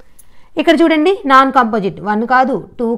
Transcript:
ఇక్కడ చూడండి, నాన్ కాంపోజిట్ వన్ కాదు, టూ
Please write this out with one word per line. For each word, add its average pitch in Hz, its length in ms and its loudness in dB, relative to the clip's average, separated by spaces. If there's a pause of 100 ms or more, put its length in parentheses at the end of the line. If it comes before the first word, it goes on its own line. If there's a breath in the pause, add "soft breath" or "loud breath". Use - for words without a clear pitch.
(600 soft breath)
ఇక్కడ 320 200 4
చూడండి, 320 320 2 (200)
నాన్ 269 240 4
కాంపోజిట్ 214 420 -2 (100)
వన్ 214 240 -2
కాదు, 254 240 0 (220)
టూ 233 200 -4